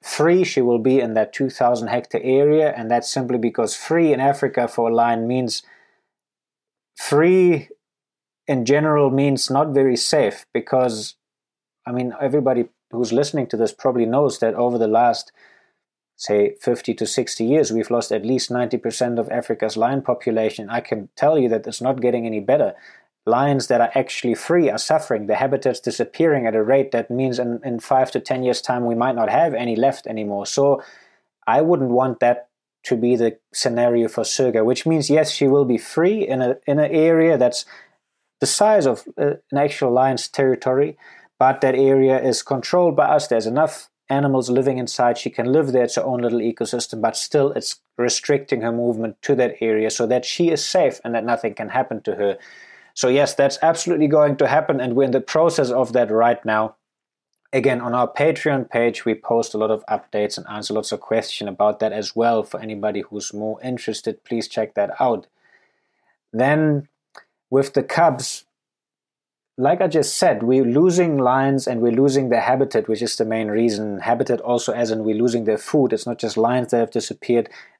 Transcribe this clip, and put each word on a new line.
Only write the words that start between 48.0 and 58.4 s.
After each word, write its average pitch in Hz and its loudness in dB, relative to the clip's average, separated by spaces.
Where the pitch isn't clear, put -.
her 117 -2
movement 117 -4
to 139 0
that 123 0
area 110 0
so 117 -2
that - 0
she 170 0
is 147 -2
safe 156 0
and 117 -6
that 110 -4
nothing 117 -4
can 110 -10
happen 120 -4
to 98 -4
her. 101 -2
So - 0
yes, 139 2
that's 139 0
absolutely 160 0
going 147 4
to 135 2
happen, 139 0
and 123 -4
we're 135 2
in 127 0
the 131 0
process 156 0
of 120 0
that 120 2
right 117 2
now. 110 -2
Again, 131 2
on 120 -2
our 123 4
Patreon 147 0